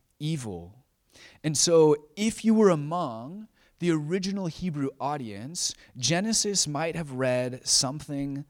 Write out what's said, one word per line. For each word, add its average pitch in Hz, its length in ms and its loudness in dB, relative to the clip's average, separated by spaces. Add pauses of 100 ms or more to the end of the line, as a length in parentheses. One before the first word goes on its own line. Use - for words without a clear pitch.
(200)
evil. 110 560 -6 (640)
And 151 160 -2
so 160 380 6 (220)
if 220 260 -2
you 220 100 6
were 214 160 8
among 156 800 -2 (320)
the 170 120 2
original 185 560 -2
Hebrew 147 420 -4 (100)
audience, 131 760 -6 (220)
Genesis 190 720 0
might 156 300 -4
have 147 160 -6
read 127 520 -2
something 143 840 -2